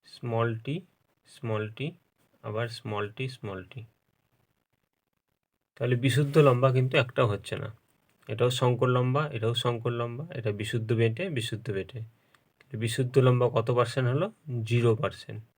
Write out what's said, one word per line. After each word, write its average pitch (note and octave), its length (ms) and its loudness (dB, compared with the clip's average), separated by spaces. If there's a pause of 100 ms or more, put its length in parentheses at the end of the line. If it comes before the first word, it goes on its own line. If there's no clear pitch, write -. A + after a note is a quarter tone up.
স্মল A#2 440 -2 (100)
টি C#3 160 -6 (520)
স্মল G#2+ 420 -4
টি, C3 180 -8 (560)
আবার A2+ 240 -4
স্মল G#2+ 420 -6
টি C3 200 -8
স্মল F#2+ 340 -10
টি। A#2 180 -16 (1900)
তাহলে B2+ 200 0
বিশুদ্ধ C#3 420 2
লম্বা C3 340 6
কিন্তু B2+ 260 2
একটাও C3 300 2
হচ্ছে - 280 -4
না। - 140 -8 (580)
এটাও A#2+ 220 0
সংকর B2 380 2
লম্বা, B2+ 400 2
এটাও A2+ 260 -2
সংকর A#2+ 380 -2
লম্বা, A#2+ 420 -6
এটা A2 180 -4
বিশুদ্ধ A2 420 -4
বেটে, A2+ 360 0
বিশুদ্ধ A2 420 -6
বেটে। G2 280 -6 (760)
বিশুদ্ধ A#2 440 0
লম্বা B2 360 6
কত A#2 180 2
পার্সেন্ট B2 380 2
হলো? D3+ 180 0 (360)
জিরো A#2 320 4
পার্সেন্ট। G#2 480 -8 (140)